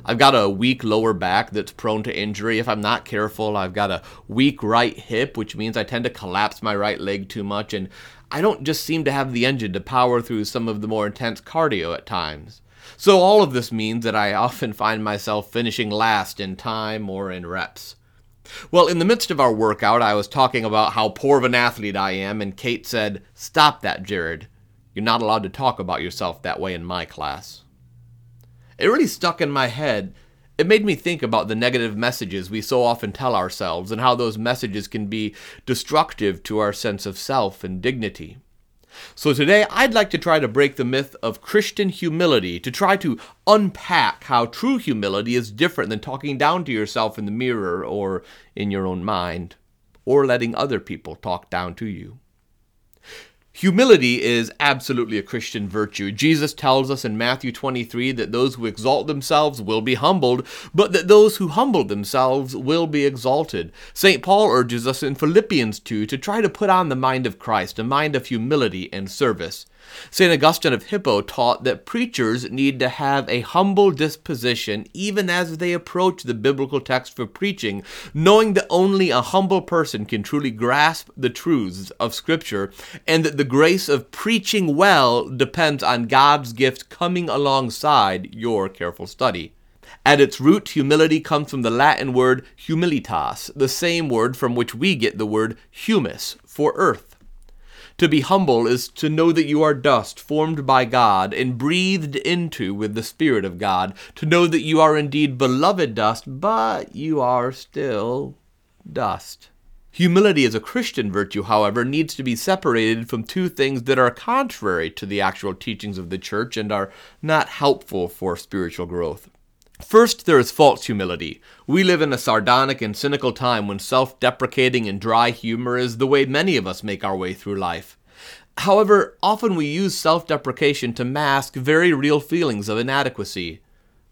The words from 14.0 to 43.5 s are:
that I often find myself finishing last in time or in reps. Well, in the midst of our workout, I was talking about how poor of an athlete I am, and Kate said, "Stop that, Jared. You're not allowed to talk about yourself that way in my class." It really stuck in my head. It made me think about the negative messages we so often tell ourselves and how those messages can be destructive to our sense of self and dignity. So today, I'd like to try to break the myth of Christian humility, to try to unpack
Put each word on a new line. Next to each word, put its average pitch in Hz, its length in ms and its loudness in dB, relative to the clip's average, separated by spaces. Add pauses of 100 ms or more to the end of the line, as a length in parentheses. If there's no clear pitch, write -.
that 110 120 0
I 104 200 0
often 117 380 -2
find 107 300 -2
myself 107 480 -4
finishing 117 380 -4
last 107 500 0
in 95 160 -8
time 110 540 -6
or 95 220 -6
in 90 160 -10
reps. - 480 -10 (760)
Well, 175 180 6
in 170 120 0
the 165 60 2
midst 226 260 0
of 151 80 -2
our 127 120 6
workout, 110 520 2
I 104 100 2
was 104 140 0
talking 127 360 0
about 107 300 0
how 110 160 2
poor 139 300 2
of 123 60 0
an 123 100 2
athlete 113 420 0
I 95 140 -2
am, 98 320 -6
and 95 120 -8
Kate - 300 -6
said, 107 380 -4 (100)
"Stop - 480 2
that, 95 220 -4
Jared. 85 440 -6 (460)
You're 95 80 -8
not 117 220 0
allowed 107 180 0
to 98 80 -6
talk 127 300 -2
about 87 240 -4
yourself 87 400 -8
that - 160 -6
way 92 160 -6
in 85 80 -10
my 87 220 -8
class." - 580 -12 (1120)
It - 100 2
really 254 200 4
stuck - 320 -2
in 151 100 0
my 135 180 0
head. 113 460 -4 (440)
It 151 100 2
made 214 160 4
me 202 120 0
think 170 280 -4
about 110 240 0
the 110 80 -2
negative 117 400 0
messages 98 540 -4
we 107 120 -6
so 123 220 0
often 117 300 0
tell 131 200 -4
ourselves 90 560 -4
and 110 120 -6
how 123 140 4
those 117 220 -4
messages 110 520 -6
can 107 180 -6
be 107 260 -6 (320)
destructive 123 800 -2
to 107 160 -4
our 104 140 0
sense 101 320 -6
of 98 120 -10
self 117 460 -2
and 92 180 -8
dignity. 110 560 -6 (760)
So 151 200 2
today, 180 360 4
I'd 233 240 2
like 214 160 2
to - 80 -2
try 160 220 2
to 139 100 0
break 139 260 2
the 135 80 -2
myth 131 400 -2
of 113 180 -4
Christian 208 460 0
humility, 156 720 0
to 127 120 -8
try 196 260 2
to 170 200 -2 (300)
unpack 185 800 2